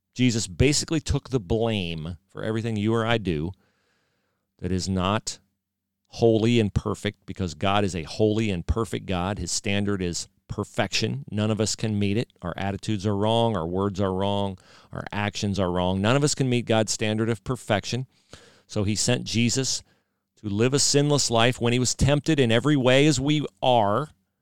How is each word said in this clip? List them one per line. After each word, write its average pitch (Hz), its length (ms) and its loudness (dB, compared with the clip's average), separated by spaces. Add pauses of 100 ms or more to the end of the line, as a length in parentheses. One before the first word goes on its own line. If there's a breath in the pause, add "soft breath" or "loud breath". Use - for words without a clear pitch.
(140)
Jesus 120 340 2
basically 143 520 0
took - 280 -4
the 135 100 -2
blame 92 760 -2 (100)
for 101 160 -12
everything 110 320 -4
you 107 200 0
or 113 120 0
I 117 120 2
do 90 340 -2 (1040)
that 90 140 -6
is 90 160 -2
not 95 500 0 (760)
holy 117 440 4
and 104 160 2
perfect, - 500 -4
because 92 300 -6
God 101 300 0
is 90 100 -2
a 87 80 -4
holy 107 480 0
and 87 160 -4
perfect 113 400 -4
God. 92 320 -4
His 90 140 -6
standard 101 500 -2
is 87 240 -4 (220)
perfection. 117 840 -4
None 107 220 0
of 104 80 -2
us 107 160 -2
can 107 240 -2
meet 101 160 0
it. - 160 -4 (100)
Our 85 140 -6
attitudes 98 500 -4
are 104 100 0
wrong. 113 400 2
Our 80 100 -4
words 95 340 -2
are 98 120 0
wrong. 98 460 -2 (340 loud breath)
Our - 200 -10
actions 101 480 -2
are 90 100 2
wrong. 90 300 0
None 110 160 2
of 143 80 2
us 147 100 0
can 135 140 -2
meet 120 180 0
God's 110 260 2
standard 110 380 -2
of 113 140 -6
perfection. 117 640 -4 (600 loud breath)
So 104 140 -2
he 104 100 0
sent 98 300 0
Jesus 120 580 0 (540)
to - 120 -10
live 110 240 2
a 143 60 0
sinless 143 500 2
life. 120 320 4
When 117 120 2
he 123 80 2
was 120 120 0
tempted 147 460 2
in 120 140 4
every 120 240 4
way 131 320 6
as 139 100 2
we 147 260 0 (160)
are, 120 500 2 (320)